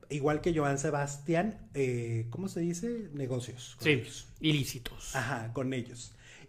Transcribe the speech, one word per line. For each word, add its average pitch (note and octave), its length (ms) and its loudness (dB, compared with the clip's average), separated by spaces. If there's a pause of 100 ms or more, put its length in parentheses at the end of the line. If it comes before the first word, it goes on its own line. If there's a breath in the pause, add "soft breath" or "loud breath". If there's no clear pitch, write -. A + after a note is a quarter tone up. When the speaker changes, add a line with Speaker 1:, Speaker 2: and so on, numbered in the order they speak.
Speaker 1:
igual D3+ 320 2
que F3 120 4
Joan C#3+ 240 4
Sebastián, D3+ 960 0
eh, A#2 560 2
¿cómo F#3+ 200 -4
se F3 120 -4
dice? F#3+ 520 -2
Negocios B2+ 640 -4
con - 80 -10
Speaker 2:
Sí, D#3+ 60 6
Speaker 1:
ellos. - 360 0 (140)
Speaker 2:
ilícitos. C#3+ 720 0
Speaker 1:
Ajá, A#2+ 380 -2
con C3 200 0
ellos. - 420 -6 (340 loud breath)